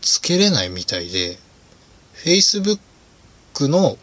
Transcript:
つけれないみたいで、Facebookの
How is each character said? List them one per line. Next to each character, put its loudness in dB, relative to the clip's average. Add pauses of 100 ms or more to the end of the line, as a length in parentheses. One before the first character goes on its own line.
つ 0
け 0
れ 4
な 0
い -4
み -8
た -4
い -8
で、 -4 (880)
Facebook 2 (880)
の 2